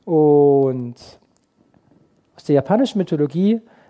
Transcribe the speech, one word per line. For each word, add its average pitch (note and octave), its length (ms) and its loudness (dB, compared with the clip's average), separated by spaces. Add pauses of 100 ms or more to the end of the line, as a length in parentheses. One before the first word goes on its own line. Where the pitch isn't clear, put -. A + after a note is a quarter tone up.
Und C#3 880 2 (1400)
aus - 100 -20
der D3 100 0
japanischen G#3 440 -2
Mythologie, E3+ 640 -2 (280)